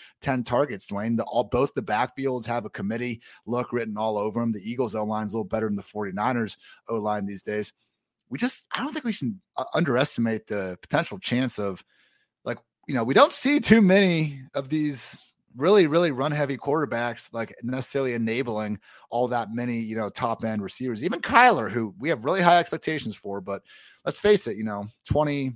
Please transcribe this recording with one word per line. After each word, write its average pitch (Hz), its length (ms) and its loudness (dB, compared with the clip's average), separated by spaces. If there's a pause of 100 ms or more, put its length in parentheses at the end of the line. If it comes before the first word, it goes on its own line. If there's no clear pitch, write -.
(200)
ten 131 220 -2
targets, 123 440 0
Dwayne. 110 300 -2
The, 113 60 0
all, 117 220 0
both 123 300 0
the 127 80 -2
backfields 123 640 -2
have 120 180 -2
a 104 60 -10
committee 117 520 -4 (240)
look 120 260 -2
written 113 240 -4
all 107 220 0
over 110 240 -2
'em. 117 100 0
The 101 160 -6
Eagles 120 260 -2
O-line's 107 380 -2
a 110 40 -4
little 104 120 -4
better 110 180 0
than 104 100 -2
the 98 60 -8
forty-niners 104 720 -4 (320)
O-line 107 380 -2
these 101 160 -10
days. 104 300 -4 (560)
We 131 100 -8
just, - 280 -4 (100)
I 196 60 -2
don't 294 100 -6
think 294 120 -8
we 226 80 -2
should, 113 260 -4 (180)
uh, 131 80 -4 (100)
underestimate 120 720 0
the 95 340 -4
potential 147 360 -4
chance 123 420 -2
of, 98 220 -4 (640)
like, 120 140 -6 (300)
you 143 60 -4
know, 117 100 0
we 131 100 0
don't 285 180 8
see 277 280 2
too 226 200 8
many 175 600 4 (120)
of 139 140 -4
these 151 540 -4 (340)
really, 175 300 6
really 165 240 4
run 135 220 -2
heavy 139 260 -2
quarterbacks, 120 720 -2
like, 113 300 -6
necessarily 131 520 -2
enabling 113 680 -2 (300)
all 120 180 0
that 117 260 -2
many, 120 240 -2
you 110 180 -6
know, 107 140 -2
top 120 340 -2
end 110 160 -2
receivers. 113 440 -6
Even 185 160 -2
Kyler, 226 500 4
who 110 280 -2
we 127 100 -4
have 117 160 -2
really 180 180 2
high 175 160 8
expectations 156 560 -2
for, 101 260 -8
but 95 220 -8 (420)
let's 156 140 -4
face 202 300 4
it, 101 80 -6
you 110 80 -6
know, 104 240 -6 (200)
twenty, 143 480 2